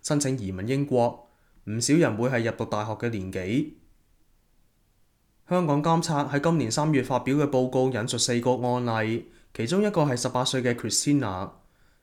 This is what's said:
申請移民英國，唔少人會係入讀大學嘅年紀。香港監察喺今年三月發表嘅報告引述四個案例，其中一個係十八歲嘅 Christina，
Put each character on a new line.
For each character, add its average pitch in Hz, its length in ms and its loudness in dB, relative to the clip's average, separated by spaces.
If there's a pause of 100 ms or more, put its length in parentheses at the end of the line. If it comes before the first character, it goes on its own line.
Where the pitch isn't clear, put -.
申 147 160 0
請 131 200 0
移 98 120 -6
民 92 160 -6
英 139 200 0
國， 120 420 0 (360)
唔 107 160 -4
少 143 140 2
人 131 220 4
會 120 140 0
係 117 140 0
入 110 80 0
讀 117 120 -6
大 104 200 -4
學 110 80 -6
嘅 117 180 -4
年 95 200 -6
紀。 104 420 -2 (1800)
香 180 160 2
港 147 160 2
監 165 180 4
察 147 240 0
喺 143 160 0
今 165 160 2
年 117 140 0
三 151 220 0
月 131 100 4
發 127 160 0
表 131 180 0
嘅 147 140 2
報 127 180 2
告 131 220 2
引 117 180 -2
述 123 80 -4
四 120 240 0
個 127 120 2
案 120 520 0
例， 113 220 -2 (260)
其 113 140 -4
中 185 160 2
一 208 80 2
個 165 120 2
係 135 140 2
十 123 140 -2
八 127 140 -2
歲 127 180 0
嘅 123 120 0
Christina， 107 760 -2 (520)